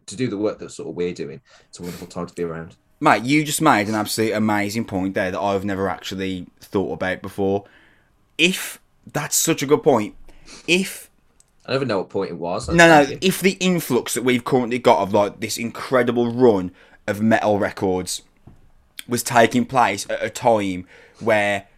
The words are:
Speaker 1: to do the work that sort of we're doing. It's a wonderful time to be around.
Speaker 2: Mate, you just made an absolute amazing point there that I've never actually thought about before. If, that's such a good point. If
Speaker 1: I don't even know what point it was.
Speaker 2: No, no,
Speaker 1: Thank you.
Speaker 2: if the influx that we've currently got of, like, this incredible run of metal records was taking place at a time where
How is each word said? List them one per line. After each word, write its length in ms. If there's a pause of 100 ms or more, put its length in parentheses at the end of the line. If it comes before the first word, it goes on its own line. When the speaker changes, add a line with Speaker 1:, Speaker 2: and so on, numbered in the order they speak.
Speaker 1:
to 100
do 120
the 80
work 220
that 120
sort 180
of 80
we're 160
doing. 280 (280)
It's 100
a 40
wonderful 260
time 180
to 80
be 80
around. 340 (220)
Speaker 2:
Mate, 240
you 220
just 180
made 260
an 60
absolute 380
amazing 540
point 280
there 160
that 100
I've 240
never 240
actually 580 (140)
thought 320
about 300
before. 420 (720)
If, 440 (300)
that's 260
such 260
a 40
good 160
point. 340 (500)
If 440 (540)
Speaker 1:
I 40
don't 80
even 120
know 100
what 100
point 220
it 80
was. 300
Speaker 2:
No, 60
no, 300
Speaker 1:
Thank 180
you. 60
Speaker 2:
if 120
the 200
influx 540
that 100
we've 200
currently 340
got 200
of, 160
like, 260
this 180
incredible 720
run 400 (340)
of 140
metal 380
records 640 (840)
was 160
taking 420
place 460
at 120
a 80
time 560 (340)
where 560